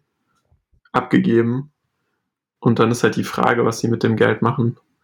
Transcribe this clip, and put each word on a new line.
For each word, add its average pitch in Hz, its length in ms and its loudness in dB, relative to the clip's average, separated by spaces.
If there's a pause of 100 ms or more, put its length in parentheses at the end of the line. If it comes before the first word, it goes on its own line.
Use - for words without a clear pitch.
(920)
abgegeben. 120 800 0 (920)
Und 120 180 0
dann 113 120 4
ist 117 120 -2
halt 110 140 0
die 98 80 -4
Frage, 120 400 0
was 117 160 -2
sie 120 80 -2
mit 117 140 -2
dem 113 140 0
Geld 110 240 2
machen. 117 380 -2 (260)